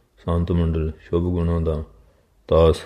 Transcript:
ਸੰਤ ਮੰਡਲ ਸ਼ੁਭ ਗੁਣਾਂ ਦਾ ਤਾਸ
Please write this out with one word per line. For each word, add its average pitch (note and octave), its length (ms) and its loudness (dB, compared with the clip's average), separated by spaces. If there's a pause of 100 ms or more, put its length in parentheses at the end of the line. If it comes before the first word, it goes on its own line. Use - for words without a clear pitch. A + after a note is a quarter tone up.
(200)
ਸੰਤ E2+ 320 -2
ਮੰਡਲ E2 400 -2 (100)
ਸ਼ੁਭ E2+ 240 -2
ਗੁਣਾਂ E2+ 360 -2
ਦਾ D#2 220 -4 (680)
ਤਾਸ D#2+ 360 4